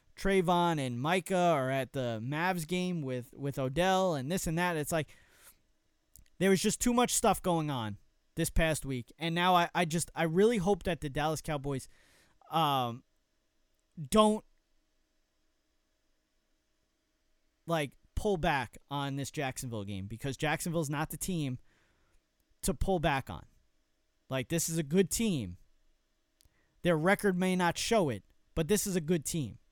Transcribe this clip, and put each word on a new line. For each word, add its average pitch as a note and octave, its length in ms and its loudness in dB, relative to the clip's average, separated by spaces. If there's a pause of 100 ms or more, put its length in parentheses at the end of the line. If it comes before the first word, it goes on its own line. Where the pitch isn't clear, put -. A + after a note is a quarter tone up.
(160)
Trayvon F3 640 2
and B2 220 -4
Micah F3+ 340 0
are D#3+ 360 4
at C3+ 220 -2
the A#2+ 300 -2
Mavs D#3+ 440 -2
game F3+ 340 -2
with, B2+ 320 -6
with C#3 240 -6
Odell F3 560 2
and C#3 180 -4
this F#3 140 -2
and E3 140 0
that. F3 180 0
It's D3 140 -4
like, D#3 160 0 (1300)
there G3 140 4
was F#3+ 100 4
just - 180 0
too B3 140 2
much A#3+ 180 2
stuff - 300 2
going D#3+ 300 0
on A2 260 -4 (380)
this D#3+ 160 -2
past D#3+ 340 2
week. C3 320 -8
And E3+ 160 -4
now F3+ 220 4
I, F3 180 4
I F3+ 120 2
just, D#3+ 300 -4
I D#3 80 0
really G3 340 4
hope F#3 260 0
that E3+ 180 -2
the D3+ 80 -6
Dallas D3+ 320 -2
Cowboys, C#3 460 -4 (640)
um, C3+ 500 0 (1120)
don't, G#3+ 340 4 (3250)
like, D#3 260 -2 (240)
pull G3+ 220 0
back D3 400 0 (140)
on C#3 240 -4
this C#3 160 -6
Jacksonville C3 520 -6
game, G2 220 -8
because A#2 320 -8
Jacksonville's D#3 520 -2
not D3+ 200 -4
the F3 80 -12
team D3+ 400 -4 (1040)
to F#3+ 120 -2
pull F#3 260 0
back C#3+ 300 0
on. E2+ 160 -10 (840)
Like, C3 200 -4
this E3 200 -2
is E3 80 -2
a E3 60 0
good E3 260 2
team. C3+ 480 -2 (1300)
Their F3 120 4
record F#3 420 2
may F#3 180 2
not F3 220 2
show G3+ 320 2
it, G2+ 140 -6 (300)
but D#3+ 140 -2
this G3+ 180 2
is F#3+ 100 -2
a F3+ 60 0
good D#3 240 0
team. C#3+ 320 -4 (140)